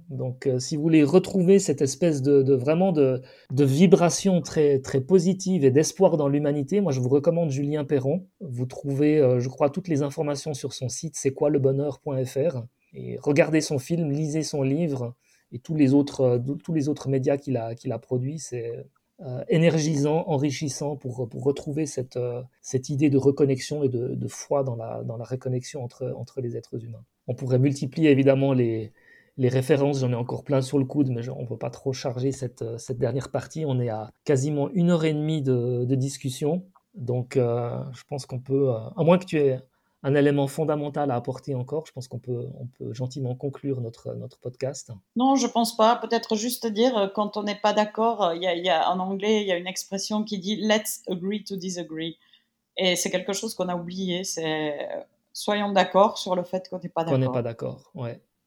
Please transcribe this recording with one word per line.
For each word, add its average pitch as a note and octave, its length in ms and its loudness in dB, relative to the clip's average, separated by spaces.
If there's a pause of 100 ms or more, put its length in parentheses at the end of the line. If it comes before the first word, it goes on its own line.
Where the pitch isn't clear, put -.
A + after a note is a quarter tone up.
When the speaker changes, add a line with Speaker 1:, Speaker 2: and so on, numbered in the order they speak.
(100)
Speaker 1:
Donc, B2+ 360 -8
euh, B2+ 140 0
si D3+ 160 -6
vous D3 60 -2
voulez D#3 200 6
retrouver F#3 560 6
cette D#3+ 240 0
espèce C#3+ 400 0
de, C#3 220 6
de, C3+ 100 6
vraiment D#3+ 380 2
de, C3 280 4 (300)
de C#3 140 4
vibration E3+ 760 6
très, C#3+ 360 2
très C3 220 -2
positive F#3 640 2
et C3 80 6
d'espoir D#3+ 440 4
dans D3 120 2
l'humanité, D3 520 0
moi, F3 120 2
je C3 80 -2
vous B2 80 0
recommande D#3+ 420 2
Julien C#3+ 340 -2
Perron. C#3+ 440 -2 (100)
Vous B2+ 280 -6
trouvez, C#3+ 520 0
euh, B2+ 220 6
je B2 80 -2
crois, C#3+ 220 2
toutes - 180 -8
les D3 140 0
informations D3 520 -4
sur C3 180 -8
son B2+ 160 -6
site, - 280 -10
c'est C3+ 180 -2
quoi D3+ 160 2
le D3+ 80 4
bonheur C3+ 400 0
point C3 260 -4
F B2+ 120 -8
R. C3+ 260 -2 (320)
Et B2 260 -10
regardez D3+ 400 2
son D3+ 200 -2
film, E3 320 -2
lisez D3+ 320 -2
son C#3 180 -4
livre C3+ 540 -2 (340)
et B2 80 -12
tous - 160 -8
les C#3 200 6
autres, C#3+ 260 2
euh, B2 180 4 (240)
tous F3 100 -6
les D3+ 160 0
autres C3+ 200 -4
médias C3+ 300 2
qu'il B2+ 180 -4
a, A2+ 180 -6
qu'il B2+ 160 -8
a A2+ 80 -4
produits, C3 400 -4
c'est A#2+ 480 -10 (340)
euh, B2+ 280 -8
énergisant, D#3 800 2
enrichissant C#3+ 680 -2
pour, A#2+ 320 -8
pour B2 140 -12
retrouver C#3+ 440 -2
cette, B2+ 300 -6
euh, B2 260 -4 (180)
cette - 300 -4
idée D3 200 2
de C3+ 80 6
reconnexion C#3 640 2
et C3+ 60 4
de, B2 260 -4
de B2 140 -6
foi - 340 -2
dans B2 140 -4
la, A#2 280 -8
dans A#2 120 -8
la A#2 80 -10
reconnexion B2+ 580 -6
entre, B2+ 340 -8
entre B2 240 -12
les A#2+ 160 -6
êtres A#2 280 -10
humains. A#2 200 -16 (220)
On B2 80 -4
pourrait B2+ 240 2
multiplier C#3+ 520 4
évidemment C3+ 420 6
les, A2+ 400 0 (460)
les B2+ 100 2
références, C#3 520 2
j'en B2+ 120 0
ai - 20 0
encore A#2 300 -4
plein C3+ 180 2
sur C#3 160 0
le C#3 60 2
coude, C#3 260 0
mais A#2 120 -4
je, B2+ 80 -8
on C3+ 160 -8
peut A#2 120 -8
pas A#2+ 120 -6
trop C3+ 220 -6
charger C3 400 -4
cette, - 300 -8
euh, A#2 160 -8
cette A#2+ 200 -8
dernière B2+ 320 -2
partie. D#3 360 -6
On B2+ 140 0
est A#2+ 80 -2
à A2 220 -8 (140)
quasiment C#3+ 460 0
une F3 200 2
heure D#3+ 140 2
et D#3 100 2
demie D3+ 280 -2
de, B2 420 0
de B2+ 100 2
discussion. C#3 720 -2 (300)
Donc, B2 420 -4
euh, A#2+ 420 0 (140)
je A#2+ 160 -20
pense C#3+ 180 -10
qu'on B2+ 140 -8
peut, C3+ 300 0
euh, A2+ 80 0 (180)
à F3 60 0
moins F3 160 6
que F3+ 80 -10
tu D#3+ 120 -2
aies C3 220 2 (420)
un C#3 120 2
élément C#3+ 320 4
fondamental D3 640 -2
à A#2+ 60 0
apporter B2+ 380 -6
encore, B2+ 320 -6
je - 60 -20
pense B2+ 140 -12
qu'on A#2+ 140 -12
peut, B2 260 -8 (140)
on B2 60 -10
peut A#2+ 280 -12
gentiment B2+ 400 -6
conclure C#3 460 -6
notre, A#2+ 340 -10
notre A#2 240 -14
podcast. - 540 -10 (240)
Speaker 2:
Non, C4 180 2
je A#3+ 140 2
pense A#3 280 -2
pas. A3+ 200 6
Peut-être A3+ 400 -2
juste A#3 300 -4
dire, A3+ 300 2
euh, G3 160 2
quand G#3 240 -4
on G#3 60 -4
n'est G3+ 180 -4
pas G#3 120 2
d'accord, G#3+ 500 0
euh, E3+ 140 2
il F3 60 -8
y F#3 40 -2
a, F3 80 2
il E3+ 100 -4
y F#3 60 2
a, D#3+ 200 2
en F#3 100 0
anglais, G3 420 0
il G3 60 -4
y F#3 40 2
a F3 40 2
une F3+ 100 -6
expression G3 560 -6
qui G#3 160 -6
dit « G3 240 -4
Let's G#3+ 460 0
agree G3 360 -6
to F#3+ 120 -10
disagree ». E3 600 -8 (600)
Et F#3 180 2
c'est F3 160 -2
quelque F3+ 220 -4
chose A3 220 -6
qu'on F3+ 140 -4
a F3+ 60 -2
oublié, F3+ 480 -4
c'est, D#3 580 -4
euh, - 200 -8 (320)
soyons G#3 400 -2
d'accord F#3+ 460 4
sur F#3 180 -4
le F3 80 -2
fait F#3 240 -8
qu'on F#3 100 -10
n'est F3+ 100 -12
pas E3 160 -4
Speaker 1:
Qu'on D3+ 140 2
n'est - 20 2
Speaker 2:
d'accord. B2+ 120 0
Speaker 1:
pas B2+ 100 -2
d'accord, A#2 520 -10
ouais, A#2+ 280 -10 (240)